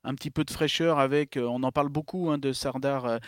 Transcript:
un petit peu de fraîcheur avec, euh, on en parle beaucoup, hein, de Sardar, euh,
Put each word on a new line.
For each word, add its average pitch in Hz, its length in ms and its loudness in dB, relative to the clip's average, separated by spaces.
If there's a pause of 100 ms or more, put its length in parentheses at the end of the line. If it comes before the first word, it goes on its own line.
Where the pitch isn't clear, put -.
un 131 120 -4
petit 139 160 -6
peu 156 140 0
de - 60 -12
fraîcheur 160 480 2
avec, 139 380 2
euh, 127 60 0
on 120 200 -2
en 127 100 2
parle 143 180 2
beaucoup, 156 400 -2
hein, 147 80 0
de 135 160 -2
Sardar, 131 500 -2
euh, 117 240 0